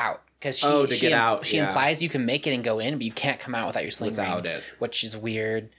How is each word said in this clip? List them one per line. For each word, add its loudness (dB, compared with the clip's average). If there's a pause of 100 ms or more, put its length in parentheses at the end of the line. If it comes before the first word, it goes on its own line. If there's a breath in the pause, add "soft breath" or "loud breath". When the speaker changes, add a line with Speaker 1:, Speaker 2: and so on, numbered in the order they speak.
Speaker 1:
out. -2 (180)
'Cause -2
she, 4
Speaker 2:
Oh, 6
to 2
Speaker 1:
she 0
Speaker 2:
get 4
Speaker 1:
im-, 6
Speaker 2:
out, 4
Speaker 1:
she 0
Speaker 2:
yeah. 2
Speaker 1:
implies 2
you -2
can 0
make 0
it 2
and -2
go 0
in, -2
but -4
you -2
can't -2
come -6
out -2
without -4
your -6
sling -2
Speaker 2:
Without -2
Speaker 1:
ring, -4
Speaker 2:
it. -12
Speaker 1:
which -2
is -4
weird. -4